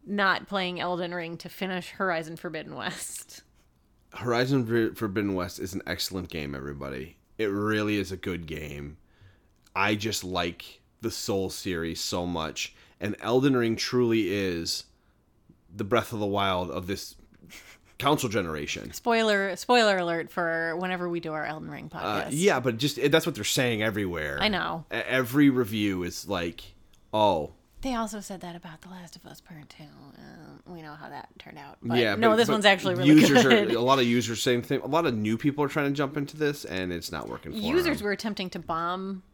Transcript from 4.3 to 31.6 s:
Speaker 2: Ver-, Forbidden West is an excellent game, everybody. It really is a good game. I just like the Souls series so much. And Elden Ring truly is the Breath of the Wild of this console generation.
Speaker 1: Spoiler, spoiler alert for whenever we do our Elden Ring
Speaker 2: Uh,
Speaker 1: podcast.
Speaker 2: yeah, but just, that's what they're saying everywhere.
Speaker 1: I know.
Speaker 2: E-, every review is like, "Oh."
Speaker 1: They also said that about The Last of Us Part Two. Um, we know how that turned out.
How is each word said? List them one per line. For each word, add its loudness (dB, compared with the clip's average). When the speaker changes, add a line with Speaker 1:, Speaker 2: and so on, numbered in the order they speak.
Speaker 2:
Ver-, 2
Forbidden -2
West -4
is -8
an -6
excellent -6
game, -6
everybody. -10
It 0
really 0
is -2
a -8
good -6
game. -10
I 2
just -4
like -6
the -4
Souls -2
series -4
so -4
much. -4
And -4
Elden 4
Ring 2
truly 2
is -2
the -4
Breath 0
of -6
the -2
Wild 0
of -6
this -8
console 2
generation. -4
Speaker 1:
Spoiler, 2
spoiler 4
alert -2
for -2
whenever -4
we -2
do -6
our -4
Elden -8
Ring -12
Speaker 2:
Uh, -2
Speaker 1:
podcast. -8
Speaker 2:
yeah, 4
but 0
just, -2
that's 4
what -4
they're -8
saying 0
everywhere. -2
Speaker 1:
I 0
know. -4
Speaker 2:
E-, -4
every 4
review 2
is -6
like, -4
"Oh." 4
Speaker 1:
They -2
also -6
said -12
that -12
about -16
The -20
Last -18
of -20
Us -20
Part -20
Two. -20
Um, -20
we -14
know -14
how -16
that -14
turned -18
out. -18